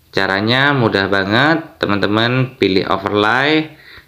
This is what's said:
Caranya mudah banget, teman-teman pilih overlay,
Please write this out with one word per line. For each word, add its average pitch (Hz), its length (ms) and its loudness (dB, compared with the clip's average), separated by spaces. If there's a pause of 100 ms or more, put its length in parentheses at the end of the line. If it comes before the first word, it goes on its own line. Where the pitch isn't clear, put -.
(120)
Caranya 110 640 0
mudah 101 320 0
banget, 113 720 0
teman-teman 110 800 -2
pilih 95 320 2
overlay, 110 840 0 (340)